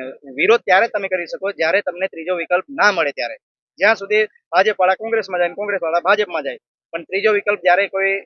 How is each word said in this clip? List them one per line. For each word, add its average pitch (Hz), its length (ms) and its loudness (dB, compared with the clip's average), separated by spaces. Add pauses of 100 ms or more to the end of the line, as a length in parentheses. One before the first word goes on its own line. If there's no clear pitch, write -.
(340)
વિરોધ 180 260 4
ત્યારે 202 280 4
તમે 202 200 -4
કરી 175 180 -2
શકો 185 260 -6
જ્યારે 170 280 0
તમને 180 260 -4
ત્રીજો 165 280 -6
વિકલ્પ 175 360 0
ના 170 220 4
મળે 165 180 0
ત્યારે. 120 260 -6 (420)
જ્યાં 202 160 4
સુધી 214 300 0
ભાજપવાળા 190 680 0
કોંગ્રેસમાં 208 460 -4
જાય 175 80 2
ને 175 60 -8
કોંગ્રેસવાળા 175 460 -2
ભાજપમાં 180 420 0
જાય, 127 160 -8 (340)
પણ 170 100 -10
ત્રીજો 196 300 0
વિકલ્પ 202 280 -2
જ્યારે 180 260 2
કોઈ 196 400 -2